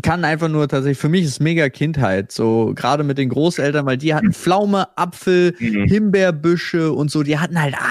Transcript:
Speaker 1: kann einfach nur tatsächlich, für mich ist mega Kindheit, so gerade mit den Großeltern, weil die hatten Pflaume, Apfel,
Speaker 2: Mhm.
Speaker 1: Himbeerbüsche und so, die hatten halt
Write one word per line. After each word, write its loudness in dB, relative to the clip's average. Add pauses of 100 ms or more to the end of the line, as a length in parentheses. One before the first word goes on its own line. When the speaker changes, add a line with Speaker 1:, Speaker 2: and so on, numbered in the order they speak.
Speaker 1:
kann 0
einfach 0
nur 0
tatsächlich, -2
für -2
mich 2
ist -4
mega 2
Kindheit, -2
so 0
gerade 0
mit -2
den 0
Großeltern, -2
weil 0
die -2
hatten 2
Pflaume, 0 (100)
Apfel, 0
Speaker 2:
Mhm. -2
Speaker 1:
Himbeerbüsche 2
und -2
so, 0
die -2
hatten -2
halt -2 (140)